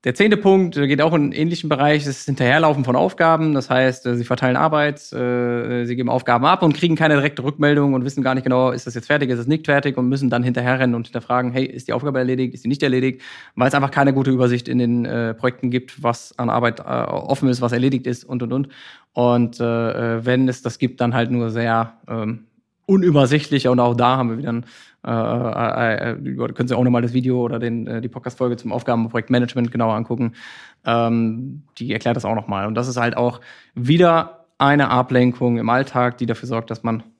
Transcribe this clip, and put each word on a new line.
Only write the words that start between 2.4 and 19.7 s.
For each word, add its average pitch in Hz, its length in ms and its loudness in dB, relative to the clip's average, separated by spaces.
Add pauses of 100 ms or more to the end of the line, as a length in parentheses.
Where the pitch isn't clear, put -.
von 123 120 0
Aufgaben. 160 560 2
Das 135 160 -2
heißt, 127 380 2
äh, 120 100 0
sie 120 80 -2
verteilen 127 320 0
Arbeit, 147 560 0
äh, 123 720 -2
sie 120 100 -4
geben 123 140 -4
Aufgaben 120 380 2
ab 180 160 2
und 160 100 4
kriegen 165 240 0
keine 151 200 4
direkte 143 280 -2
Rückmeldung 147 480 2
und 127 140 0
wissen 139 160 -4
gar 131 120 0
nicht 131 100 -4
genau, 127 260 2
ist 120 160 -8
das 117 80 -10
jetzt 117 140 -10
fertig, 143 200 0
ist 123 100 -2
es 120 80 -6
nicht 156 200 0
fertig 139 320 0
und 127 100 0
müssen 135 220 0
dann 123 120 0
hinterherrennen 123 520 0
und 117 140 -6
hinterfragen, 123 440 -4
hey, 131 140 -2
ist 131 200 -12
die 113 60 -4
Aufgabe 131 260 -2
erledigt, 127 360 -2
ist - 80 -18
sie 113 60 -4
nicht 139 140 -2
erledigt, 131 380 0 (360)
weil 123 120 2
es 139 60 0
einfach 139 160 0
keine 139 240 2
gute 135 160 2
Übersicht 123 380 2
in 123 100 0
den, 120 260 0
äh, 117 300 -4
Projekten 127 340 -2
gibt, 123 340 -6
was - 360 -4
an 120 100 -2
Arbeit, 117 320 0
äh, - 20 -14
offen - 680 -2
ist, 123 100 -2
was 120 120 0
erledigt 127 340 0
ist 123 180 -6
und, 127 180 -6
und, 120 120 -6
und. 139 140 -4 (440)
Und, 120 480 2
äh, 117 560 -2